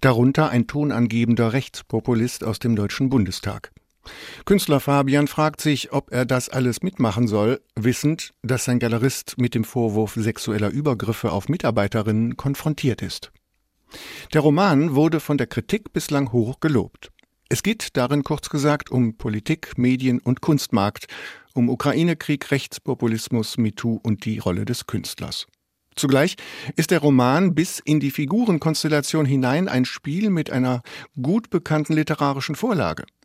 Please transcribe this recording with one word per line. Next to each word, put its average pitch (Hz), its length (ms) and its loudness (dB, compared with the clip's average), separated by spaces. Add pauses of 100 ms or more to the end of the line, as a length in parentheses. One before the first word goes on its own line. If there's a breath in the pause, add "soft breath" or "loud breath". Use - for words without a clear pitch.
Darunter 131 500 4
ein 120 160 2
tonangebender 117 840 0
Rechtspopulist 117 920 -2
aus 107 160 -4
dem 117 160 0
Deutschen 104 340 0
Bundestag. 107 600 -2 (720 loud breath)
Künstler 175 340 4
Fabian 143 460 2
fragt 151 360 -2
sich, 147 300 0
ob 139 200 -4
er 123 140 0
das 127 220 0
alles 123 360 -2
mitmachen 113 440 0
soll, 107 320 2 (140)
wissend, 127 720 -2
dass 120 220 -2
sein 123 120 2
Galerist 117 600 0
mit 123 160 0
dem 113 80 0
Vorwurf 110 520 0
sexueller 107 540 -2
Übergriffe 117 640 -2
auf 95 180 -4
Mitarbeiterinnen 113 880 0
konfrontiert 139 640 -2
ist. - 300 -10 (1000 loud breath)
Der 151 100 4
Roman 156 520 4
wurde 156 260 4
von 143 200 -2
der 120 80 0
Kritik - 440 -4
bislang 143 400 -2
hoch 117 280 0
gelobt. 135 500 0 (400)
Es - 140 -2
geht - 340 -2
darin 135 260 0
kurz - 260 -6
gesagt 147 420 0
um 120 260 0
Politik, - 640 -4
Medien 127 400 2
und 127 220 -2
Kunstmarkt, 107 680 0 (480 loud breath)
um 120 120 2
Ukraine-Krieg, 147 840 0
Rechtspopulismus, 120 1080 -2
MeToo 113 460 0
und 107 220 -2
die 110 120 -2
Rolle 104 280 -2
des 117 200 -6
Künstlers. - 600 -8 (480)
Zugleich 139 420 2 (380 loud breath)
ist - 140 0
der 165 120 4
Roman 143 520 4
bis 160 240 -2
in 151 220 0
die 139 100 -2
Figurenkonstellation 156 1160 0
hinein 135 400 2
ein 127 180 2
Spiel 196 460 -2
mit 160 180 0
einer 127 320 0 (400 loud breath)
gut 190 300 -2
bekannten 156 420 0
literarischen 147 600 0
Vorlage. 139 480 -2 (220)